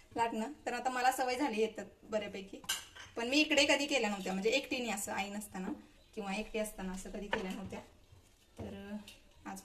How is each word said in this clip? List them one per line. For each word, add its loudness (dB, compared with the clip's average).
लाटणं, 0
तर 0
आता 0
मला 6
सवय 2
झाली 2
येतात 0
बऱ्यापैकी. -6
पण -2
मी 4
इकडे 8
कधी 6
केल्या 2
नव्हत्या, -2
म्हणजे 2
एकटीने 2
असं, -2
आई -2
नसताना -6
किंवा -4
एकटी -2
असताना -4
असं -8
कधी -6
केल्या -2
नव्हत्या. -8
तर, -8
अ, -6
आज -8